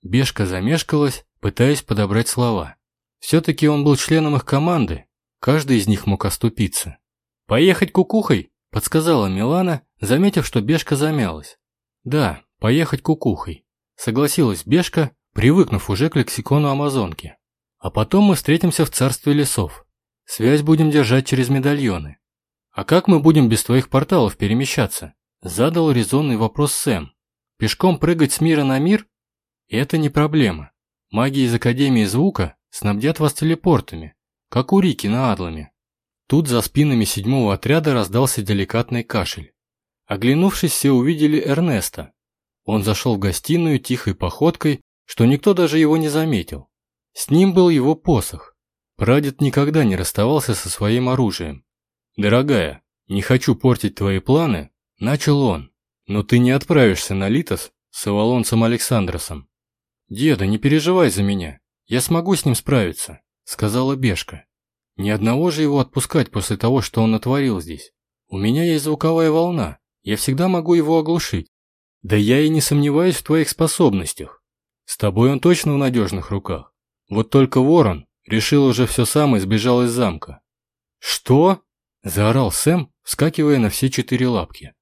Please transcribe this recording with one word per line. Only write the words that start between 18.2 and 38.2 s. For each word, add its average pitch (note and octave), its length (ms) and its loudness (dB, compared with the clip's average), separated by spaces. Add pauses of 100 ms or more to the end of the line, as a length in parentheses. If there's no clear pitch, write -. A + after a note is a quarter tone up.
мы G3 100 4
встретимся E3 500 0
в - 60 -4
царстве C3+ 440 0
лесов. C#3 520 -2 (380)
Связь C#3 380 0
будем D#3 280 4
держать C3 360 2
через B2+ 220 0
медальоны». C3 680 -2 (540)
«А - 120 -8
как F3 220 2
мы E3+ 140 6
будем D3+ 280 6
без A2 140 2
твоих B2+ 280 0
порталов C3+ 460 0
перемещаться?» A2 800 -2 (280)
задал D3+ 480 0
резонный C3 460 0
вопрос A2+ 360 -2
Сэм. F2 400 -4 (460)
«Пешком D#3+ 400 0
прыгать D#3 340 0
с - 80 -6
мира D#3 240 2
на C3+ 140 0
мир?» G3 280 0 (600)
«Это C#3 300 -2
не D3+ 100 0
проблема. C#3 640 0 (380)
Маги C3+ 300 -2
из A#2+ 120 2
Академии A#2+ 520 2
Звука G#2 520 -2 (140)
снабдят G#2+ 480 -2
вас D3+ 160 0
телепортами, D#3+ 800 -2 (340)
как C3 240 -2
у G3 80 6
Рики D#3+ 280 -2
на A#2+ 240 0
Адламе». D#2+ 400 -8 (560)
Тут D3 200 0
за A#2+ 140 0
спинами C#3 420 0
седьмого A2 480 -2
отряда D3 400 0
раздался A2+ 500 0